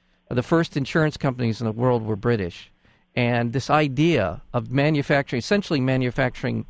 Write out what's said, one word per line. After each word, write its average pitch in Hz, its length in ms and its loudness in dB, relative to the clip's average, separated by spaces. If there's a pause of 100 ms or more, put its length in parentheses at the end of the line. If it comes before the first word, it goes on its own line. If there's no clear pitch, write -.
(300)
The 123 140 0
first 165 320 0
insurance 151 420 0
companies 123 440 -2
in 117 40 -2
the 110 60 0
world 120 320 0
were 107 120 -2
British. 101 560 -2 (440)
And 120 380 0
this 131 160 -2
idea 143 720 2 (120)
of 117 180 -4
manufacturing, 143 680 0
essentially 190 400 0
manufacturing 127 920 -2